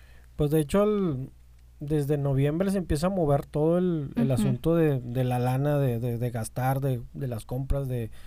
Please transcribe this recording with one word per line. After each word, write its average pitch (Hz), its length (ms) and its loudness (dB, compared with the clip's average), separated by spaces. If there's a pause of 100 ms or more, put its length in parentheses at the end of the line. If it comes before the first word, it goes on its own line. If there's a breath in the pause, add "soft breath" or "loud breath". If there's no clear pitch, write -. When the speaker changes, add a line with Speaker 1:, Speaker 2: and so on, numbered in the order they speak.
(360 soft breath)
Speaker 1:
Pues, 147 140 0
de 156 100 4
hecho, 196 240 2
el, 185 460 0 (500)
desde 147 380 0
noviembre 143 520 2
se 196 60 0
empieza 165 300 -2
a 190 40 0
mover 143 360 2
todo 160 320 2
el, 170 380 0
el 233 140 2
Speaker 2:
Ujú. - 40 2
Speaker 1:
asunto 135 420 2
de, 147 240 4
de 123 240 -2
la 123 140 0
lana, 135 400 0
de, 123 200 2
de, 117 200 -2
de 120 120 -2
gastar, 127 500 -2
de, 131 200 0 (140)
de 143 120 -6
las 117 200 -8
compras, 135 420 -2
de... 120 220 -4 (160 loud breath)